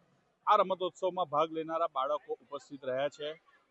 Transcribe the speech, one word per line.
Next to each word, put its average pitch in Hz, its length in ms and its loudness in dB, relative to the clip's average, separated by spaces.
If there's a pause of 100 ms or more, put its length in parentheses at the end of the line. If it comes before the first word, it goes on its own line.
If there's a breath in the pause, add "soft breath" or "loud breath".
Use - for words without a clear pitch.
(460)
આ 208 100 8
રમતોત્સવમાં 185 680 0
ભાગ 151 280 0
લેનારા 160 340 -2
બાળકો 147 460 -4
ઉપસ્થિત 139 520 -12
રહ્યા 131 240 -2
છે 151 240 -8 (380)